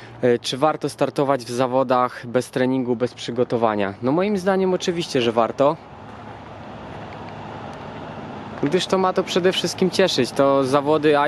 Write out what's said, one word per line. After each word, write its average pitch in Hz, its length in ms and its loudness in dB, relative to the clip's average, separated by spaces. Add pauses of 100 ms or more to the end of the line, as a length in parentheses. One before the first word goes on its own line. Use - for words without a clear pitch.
(220)
e, 120 160 4
czy - 200 -6
warto 151 300 0
startować 135 560 0
w 113 60 -10
zawodach 123 760 0
bez 120 240 -2
treningu, 127 460 0
bez 120 180 -2
przygotowania? 113 880 0
No, 127 100 2
moim 196 260 2
zdaniem 190 360 2
oczywiście, 170 480 -2
że 117 100 2
warto. 120 440 2 (2750)
Gdyż 156 240 2
to 190 120 2
ma 185 140 2
to 190 100 0
przede 180 300 2
wszystkim 180 380 0
cieszyć. 170 400 2
To 139 340 4
zawody 147 500 4 (140)